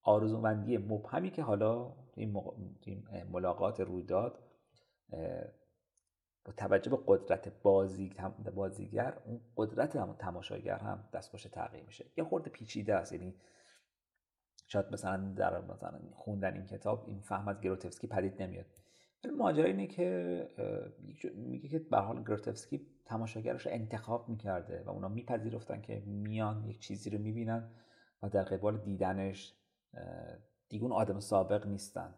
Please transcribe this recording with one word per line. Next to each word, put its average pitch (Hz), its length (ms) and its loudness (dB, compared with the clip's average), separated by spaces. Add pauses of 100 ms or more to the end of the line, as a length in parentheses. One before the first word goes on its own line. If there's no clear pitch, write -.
آرزومندی 107 760 6
مبهمی 110 540 0
که 160 120 -4
حالا 113 520 4 (200)
این 107 160 -2
مق-، - 240 -4 (260)
این 101 220 -10 (280)
ملاقات 92 480 2
روی 90 240 -2
داد، 104 360 0 (760)
اه، 85 300 -4 (1000)
با 98 80 -12
توجه 98 380 4
به - 160 4
قدرت 95 540 4
بازی-، 98 540 6
تم-، 101 400 -6
بازیگر، 98 680 -2
اون 117 160 -8 (160)
قدرت 113 380 2
هم 104 180 0
تماشاگر 95 640 -4
هم 101 360 -6
دستخوش - 300 -8
تغییر - 400 -8
می‌شه. - 220 -16 (120)
یه 160 60 0
خورده 160 260 0
پیچیده 107 460 0
است، 90 180 0
یعنی 90 220 -8 (1300)
شاید 101 240 2
مثلاً 98 440 -2
در 90 260 2
مثلاً 90 380 -10 (140)
خوندن 98 400 -2
این 95 120 -8
کتاب 107 420 -2
این 101 120 -8
فهم 98 280 -4
از 98 140 -2
گروتفسکی 92 460 -2
پدید 98 340 0
نمیاد. 90 240 -6 (580)
ولی 302 100 -4
ماجرا 180 320 6
اینه 196 220 2
که، 90 680 0
اه، - 520 -6
یک - 80 -16
جو-، - 180 -6
میگه 127 340 -6
که 160 100 0
به 139 180 2
هر 98 60 6
حال 117 200 -4
گروتفسکی 110 640 -4 (180)
تماشاگرش 113 600 -2
رو - 60 0
انتخاب 113 580 -4
می‌کرده 95 540 -4
و 98 60 -6
اونا 95 180 -4
میپذیرفتن 107 720 -4
که 107 240 -6
میان 107 600 -2
یک 107 140 -8
چیزی 101 300 -6
رو 104 80 -2
می‌بینن 113 520 -2 (540)
و 101 60 -2
در 95 140 4
قبال 101 340 2
دیدنش، 98 800 0 (380)
اه، 85 440 -12 (320)
دیگه 107 140 -2
اون 123 80 2
آدم 104 280 4
سابق 101 480 4
نیستن. 90 500 -4